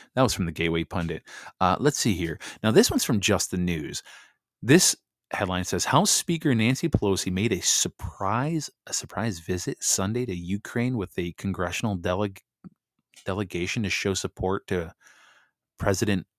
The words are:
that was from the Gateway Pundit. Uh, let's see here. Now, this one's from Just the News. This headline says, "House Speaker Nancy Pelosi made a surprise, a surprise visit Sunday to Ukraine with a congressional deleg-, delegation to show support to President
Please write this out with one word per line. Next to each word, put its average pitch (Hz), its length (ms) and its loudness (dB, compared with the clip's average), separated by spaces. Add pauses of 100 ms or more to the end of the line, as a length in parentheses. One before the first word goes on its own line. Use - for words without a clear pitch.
(160)
that 127 80 4
was 113 100 2
from 92 120 0
the 82 80 -4
Gateway 82 320 0
Pundit. 82 380 -4 (380)
Uh, 92 180 4
let's 143 200 2
see 113 160 2
here. 87 240 -4 (240)
Now, 110 80 4
this 190 200 6
one's 320 140 0
from 110 160 0
Just 95 300 0
the 92 60 -2
News. 85 460 -2 (580)
This 151 340 6 (360)
headline 92 340 -2
says, 90 200 -2
"House 175 260 4
Speaker 160 440 2
Nancy 123 340 2
Pelosi 98 420 2
made 95 220 2
a 90 80 -2
surprise, 120 1080 -2 (180)
a 101 60 -8
surprise 101 460 -4
visit 90 440 -4
Sunday 110 420 0
to 104 100 -6
Ukraine 101 600 -4
with 92 220 -6
a 87 140 -4
congressional 95 640 -2
deleg-, 92 460 -2 (840)
delegation 95 580 -4
to 95 60 -2
show - 240 0
support - 540 -4
to 85 260 -4 (840)
President 101 480 2 (120)